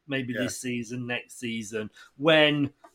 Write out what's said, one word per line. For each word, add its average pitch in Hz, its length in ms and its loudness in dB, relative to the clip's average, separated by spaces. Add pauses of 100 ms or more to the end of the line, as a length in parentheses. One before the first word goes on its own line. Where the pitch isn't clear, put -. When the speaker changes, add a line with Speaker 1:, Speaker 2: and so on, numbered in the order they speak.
Speaker 1:
maybe 135 260 -4
Speaker 2:
Yeah. 107 100 -4
Speaker 1:
this - 180 -6
season, 120 460 -6
next - 320 -8
season, 113 500 -6 (280)
when, 147 540 4 (240)